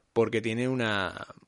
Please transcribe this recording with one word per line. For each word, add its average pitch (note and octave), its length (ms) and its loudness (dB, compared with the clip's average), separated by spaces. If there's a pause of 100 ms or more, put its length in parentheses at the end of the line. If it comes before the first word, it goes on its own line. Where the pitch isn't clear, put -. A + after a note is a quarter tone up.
(140)
porque A2+ 280 2
tiene A#2 280 -2
una, G#2+ 580 -2 (200)